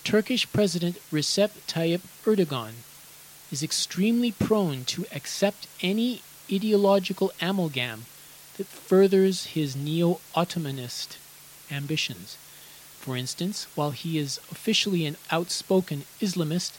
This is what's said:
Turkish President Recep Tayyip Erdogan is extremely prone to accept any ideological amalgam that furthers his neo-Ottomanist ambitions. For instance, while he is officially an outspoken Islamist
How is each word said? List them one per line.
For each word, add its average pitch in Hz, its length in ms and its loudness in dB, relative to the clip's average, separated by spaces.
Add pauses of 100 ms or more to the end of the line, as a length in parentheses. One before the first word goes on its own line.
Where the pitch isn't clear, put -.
Turkish 214 460 2
President 175 460 2 (160)
Recep 190 380 2 (180)
Tayyip 170 320 0 (240)
Erdogan 143 480 2 (800)
is 139 100 -4
extremely 226 680 0
prone 165 540 0
to - 180 -4 (100)
accept - 540 -2 (140)
any 220 400 0 (280)
ideological 196 800 2 (120)
amalgam 135 640 -2 (500)
that 196 100 -6
furthers 190 880 4
his 143 240 -2
neo-Ottomanist 151 1400 -2 (520)
ambitions. 139 680 -6 (600)
For 127 180 -4
instance, 165 580 -4
while 147 160 0
he 156 280 -4
is 143 220 -4 (100)
officially 185 540 0
an 151 120 -4 (140)
outspoken 170 760 0 (160)
Islamist 175 580 -2